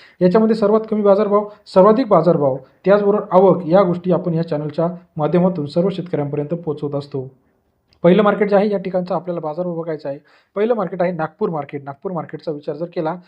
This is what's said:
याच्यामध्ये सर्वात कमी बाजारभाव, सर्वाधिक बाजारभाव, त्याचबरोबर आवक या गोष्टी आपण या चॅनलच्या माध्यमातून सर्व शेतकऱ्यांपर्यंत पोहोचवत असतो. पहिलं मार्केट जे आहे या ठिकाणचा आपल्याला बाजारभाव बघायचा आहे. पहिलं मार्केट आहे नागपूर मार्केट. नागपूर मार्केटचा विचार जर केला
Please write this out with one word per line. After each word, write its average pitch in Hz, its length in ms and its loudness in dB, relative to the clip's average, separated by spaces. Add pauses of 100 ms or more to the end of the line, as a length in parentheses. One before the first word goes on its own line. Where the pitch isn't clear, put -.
(200)
याच्यामध्ये 220 360 4
सर्वात 220 240 2 (100)
कमी 214 120 -2
बाजारभाव, 202 460 2 (180)
सर्वाधिक 214 420 4
बाजारभाव, 156 480 4 (280)
त्याचबरोबर 202 480 2
आवक 175 340 4
या 185 160 4
गोष्टी 175 300 0
आपण 170 220 -2
या 165 140 -4
चॅनलच्या 151 400 -4 (280)
माध्यमातून 160 500 0
सर्व 175 220 -2
शेतकऱ्यांपर्यंत 147 680 -6
पोहोचवत 147 400 -8
असतो. 139 360 -8 (720)
पहिलं 190 200 6
मार्केट 202 280 2
जे 202 60 4
आहे 202 140 2
या 196 80 -2
ठिकाणचा 185 360 -6
आपल्याला 170 260 -6
बाजारभाव 165 340 -6
बघायचा 165 340 -8
आहे. 143 100 -10 (360)
पहिलं 220 200 0
मार्केट 185 280 -4
आहे 180 100 0
नागपूर 160 380 -4
मार्केट. 143 340 -8
नागपूर 143 280 -12
मार्केटचा 151 400 -10
विचार 147 240 -10
जर 170 100 -8
केला 170 280 -6 (140)